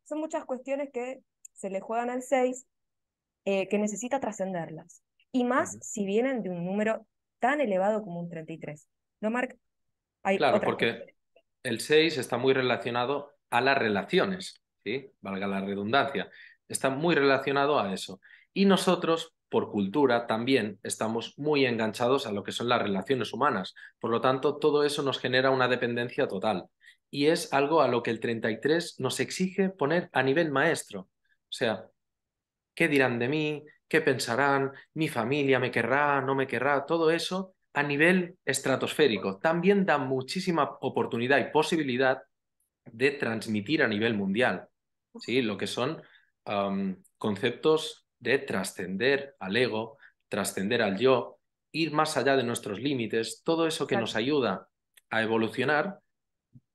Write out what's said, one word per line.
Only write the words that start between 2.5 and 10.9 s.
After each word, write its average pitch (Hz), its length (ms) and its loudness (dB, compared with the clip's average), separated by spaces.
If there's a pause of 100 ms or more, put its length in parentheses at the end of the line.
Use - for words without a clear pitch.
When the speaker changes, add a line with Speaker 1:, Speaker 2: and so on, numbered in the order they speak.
Speaker 1:
eh, 190 240 0
que 202 100 0
necesita 214 420 -4
trascenderlas. 175 840 -8 (300)
Y 247 120 2
más 262 300 0
Speaker 2:
Ujú. 208 80 -14
Speaker 1:
si - 220 -6
vienen 233 380 0
de 185 80 -6
un 175 140 -6
número 214 420 -2 (320)
tan 277 220 2
elevado 208 420 0
como 175 180 -10
un 175 80 -8
treinta 160 240 -12
y 160 60 -12
tres. - 280 -14 (340)
¿No, 214 100 -4
Marc? 247 260 -4 (640)
Hay 196 160 2
Speaker 2:
Claro, 139 200 4
Speaker 1:
otras 123 100 0
Speaker 2:
porque 120 180 0
Speaker 1:
cuestiones. - 300 -6 (480)